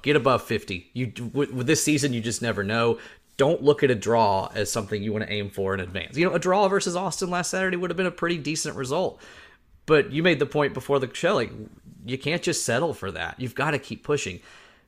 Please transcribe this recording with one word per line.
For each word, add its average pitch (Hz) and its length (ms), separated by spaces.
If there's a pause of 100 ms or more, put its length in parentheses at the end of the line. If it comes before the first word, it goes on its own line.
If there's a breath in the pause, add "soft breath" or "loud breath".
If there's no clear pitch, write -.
get 143 140
above 127 260
fifty. - 520
You, 123 140
w-, 120 460
with 123 140
this 156 160
season, 143 280
you 120 100
just 113 200
never 107 220
know. 117 340 (380 loud breath)
Don't 143 280
look 147 180
at 139 80
a 127 60
draw 104 580
as 104 180
something 107 300
you 107 100
wanna 107 160
aim 101 220
for 95 240
in 98 60
advance." 87 360
You 170 140
know, 147 60
a 175 40
draw 190 280
versus 190 280
Austin 180 360
last 180 180
Saturday 185 260
would 175 140
have 170 80
been 190 80
a 175 60
pretty 170 260
decent 151 400
result. 139 420 (680 loud breath)
But 147 240
you 147 100
made 170 160
the 143 80
point 143 300
before 139 240
the 131 140
show, 175 200
like, 120 180 (540)
you 127 140
can't 165 240
just 165 200
settle 135 300
for 95 180
that. 85 280
You've 123 160
gotta 143 240
keep - 240
pushing. 101 360 (480 soft breath)